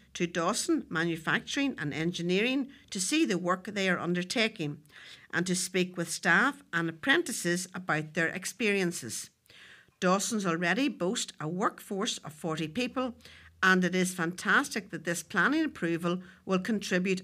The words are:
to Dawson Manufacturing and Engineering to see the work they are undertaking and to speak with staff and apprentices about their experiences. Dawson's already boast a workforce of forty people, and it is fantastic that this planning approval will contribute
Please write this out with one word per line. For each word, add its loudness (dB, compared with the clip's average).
to -2
Dawson 0
Manufacturing 0
and -4
Engineering 0
to -4
see 2
the 2
work 0
they -2
are 2
undertaking -2
and 0
to 0
speak 0
with -4
staff 2
and 0
apprentices 0
about -2
their 2
experiences. -2
Dawson's 2
already 2
boast -2
a -4
workforce -4
of -14
forty -4
people, -4
and 8
it 0
is 2
fantastic 0
that -10
this -4
planning 2
approval -2
will 2
contribute 0